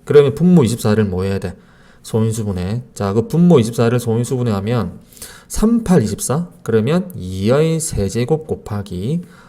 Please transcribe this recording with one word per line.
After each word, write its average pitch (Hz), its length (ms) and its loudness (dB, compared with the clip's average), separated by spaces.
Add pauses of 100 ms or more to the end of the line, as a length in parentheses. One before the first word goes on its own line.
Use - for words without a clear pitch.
그러면 139 280 6
분모 175 300 6
이십사를 107 420 2
뭐 92 180 -4
해야 98 160 -2
돼? 90 160 -8 (480)
소인수분해. 110 800 -4 (100)
자, 98 200 -4
그 113 140 0
분모 170 320 6
이십사를 117 400 0
소인수분해하면 117 1000 -4 (480)
삼, 226 360 0
팔, 135 200 4
이십사. 123 440 -4 (160)
그러면 131 520 0
이의 113 640 0
세제곱 123 680 -4
곱하기, 104 760 -6 (280)